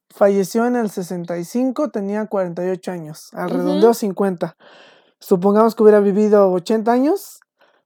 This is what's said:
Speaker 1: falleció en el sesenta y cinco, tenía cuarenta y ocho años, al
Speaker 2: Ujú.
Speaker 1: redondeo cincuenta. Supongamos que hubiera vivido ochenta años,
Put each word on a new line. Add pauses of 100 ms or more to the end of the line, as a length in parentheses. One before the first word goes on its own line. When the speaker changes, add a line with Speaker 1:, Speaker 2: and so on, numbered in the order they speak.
(100)
Speaker 1:
falleció
en
el
sesenta
y
cinco,
tenía
cuarenta
y
ocho
años,
al
Speaker 2:
Ujú.
Speaker 1:
redondeo
cincuenta. (600)
Supongamos
que
hubiera
vivido
ochenta
años, (460)